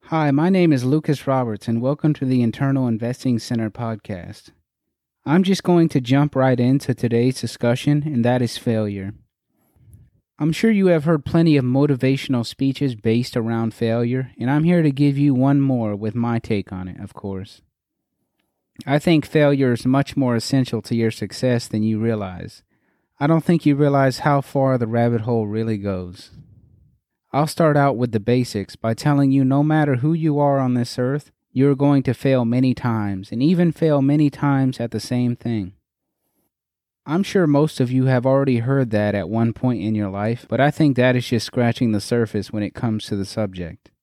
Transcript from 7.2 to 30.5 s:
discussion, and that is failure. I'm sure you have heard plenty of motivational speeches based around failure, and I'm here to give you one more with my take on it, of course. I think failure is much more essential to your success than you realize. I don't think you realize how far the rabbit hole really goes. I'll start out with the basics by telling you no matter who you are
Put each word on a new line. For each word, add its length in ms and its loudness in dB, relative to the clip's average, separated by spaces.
discussion, 640 0
and 180 -2
that 160 2
is 160 -2
failure. 580 -4
I'm 140 -2
sure 180 2
you 160 2
have 200 2
heard 180 2
plenty 320 4
of 80 2
motivational 840 0
speeches 480 -2
based 420 -2
around 380 -2
failure, 640 -2
and 100 -2
I'm 140 2
here 180 4
to 120 2
give 260 2
you 160 4
one 260 4
more 360 0
with 180 -6
my 240 0
take 340 -4
on 140 -10
it, 140 -14
of 120 -14
course. 500 -12
I 140 0
think 260 2
failure 460 2
is 120 -4
much 320 0
more 200 0
essential 460 -2
to 120 -6
your 160 0
success 560 -4
than 160 -4
you 160 0
realize. 640 -6
I 80 -2
don't 180 2
think 220 2
you 80 4
realize 460 2
how 200 2
far 380 -2
the 80 -2
rabbit 360 0
hole 260 -2
really 300 -2
goes. 520 -8
I'll 160 0
start 280 2
out 220 2
with 140 -2
the 80 -2
basics 560 -2
by 180 -2
telling 360 2
you 140 2
no 180 2
matter 340 2
who 180 0
you 240 0
are 200 2